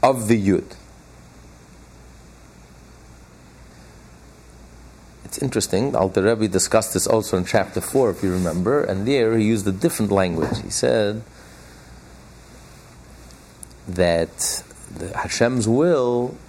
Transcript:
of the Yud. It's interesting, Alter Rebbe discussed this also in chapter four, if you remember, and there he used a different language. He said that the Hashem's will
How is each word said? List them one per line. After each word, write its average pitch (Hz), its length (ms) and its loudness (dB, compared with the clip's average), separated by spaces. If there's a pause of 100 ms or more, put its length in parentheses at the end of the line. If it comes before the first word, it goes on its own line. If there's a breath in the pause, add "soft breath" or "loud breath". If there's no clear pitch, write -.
of 127 260 2
the 104 200 4
Yud. - 280 0 (4000 loud breath)
It's - 160 -8
interesting, 127 540 0
Alter 95 260 2
Rebbe 107 260 2
discussed 95 460 0
this 92 140 -2
also 110 300 0
in 90 80 0
chapter 95 360 -2
four, 127 300 2
if 87 100 -6
you 95 100 -2
remember, 90 520 0
and 98 240 -4
there 117 280 2
he 110 100 2
used 107 220 0
a 101 40 0
different 101 400 -2
language. 87 500 0
He - 80 -12
said 113 540 0 (2750 loud breath)
that 85 760 0 (320)
the 90 220 -10
Hashem's 120 500 0
will 127 680 2 (120)